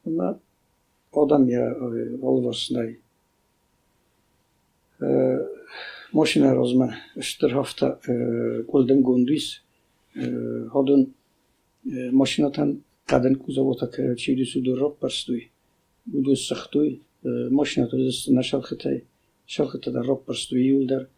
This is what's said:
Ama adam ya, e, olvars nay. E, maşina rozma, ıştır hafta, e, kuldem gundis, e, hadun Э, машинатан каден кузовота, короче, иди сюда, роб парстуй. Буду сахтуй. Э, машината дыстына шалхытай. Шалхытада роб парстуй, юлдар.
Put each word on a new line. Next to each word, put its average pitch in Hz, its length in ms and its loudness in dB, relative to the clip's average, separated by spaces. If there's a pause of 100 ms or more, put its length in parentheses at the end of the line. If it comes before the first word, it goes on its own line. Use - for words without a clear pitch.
Ama 175 340 -2 (720)
adam 143 360 4
ya, 120 220 0
e, 120 520 -6
olvars 127 480 0
nay. 117 260 -4 (2000)
E, 131 340 2 (760)
maşina 147 440 4
rozma, 123 380 2 (240)
ıştır 139 320 -2
hafta, 135 580 -2
e, 123 40 0 (540)
kuldem 135 360 4
gundis, 127 580 0 (560)
e, 131 80 -6 (480)
hadun 139 420 4 (720)
Э, 127 240 -6
машинатан 143 720 2 (240)
каден 131 300 2
кузовота, 135 500 -2
короче, 131 480 -4
иди 127 100 0
сюда, 127 300 -2
роб 147 240 -2
парстуй. 123 520 -6 (540)
Буду 139 320 0
сахтуй. 143 680 -2 (200)
Э, 120 260 -4
машината 135 480 0
дыстына 131 460 2
шалхытай. 135 640 -4 (420)
Шалхытада 131 560 -4
роб 135 220 -2
парстуй, 127 380 -2
юлдар. 135 560 2